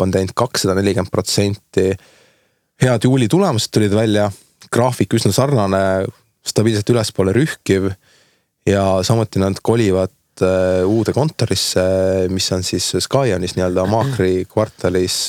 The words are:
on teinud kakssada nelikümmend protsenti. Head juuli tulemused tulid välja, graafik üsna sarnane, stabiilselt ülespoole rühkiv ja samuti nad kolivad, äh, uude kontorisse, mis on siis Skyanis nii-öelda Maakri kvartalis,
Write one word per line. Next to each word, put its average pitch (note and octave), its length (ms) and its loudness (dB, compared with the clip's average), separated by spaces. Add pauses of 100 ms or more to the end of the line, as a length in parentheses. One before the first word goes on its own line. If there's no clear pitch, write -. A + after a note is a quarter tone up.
on F#2+ 100 -2
teinud F#2+ 160 0
kakssada G2+ 480 -2
nelikümmend G2 320 -2
protsenti. G2 760 -2 (920)
Head B2 280 2
juuli B2+ 180 4
tulemused D3+ 480 0
tulid G#2 240 2
välja, G#2 300 2 (420)
graafik A#2+ 480 0
üsna G#2+ 160 0
sarnane, G#2+ 460 2 (680)
stabiilselt A2 480 0
ülespoole G2 400 0
rühkiv G2 540 0 (760)
ja G2 180 2 (160)
samuti G#2+ 420 0
nad G2 160 -2
kolivad, F#2+ 560 0 (240)
äh, F#2 480 2
uude G#2+ 260 0
kontorisse, A#2+ 720 -2 (480)
mis F#2+ 220 -4
on F#2 100 -2
siis - 320 -4
Skyanis F#2 640 -2
nii-öelda F#2 320 0
Maakri G#2 560 0
kvartalis, F#2 720 -2 (120)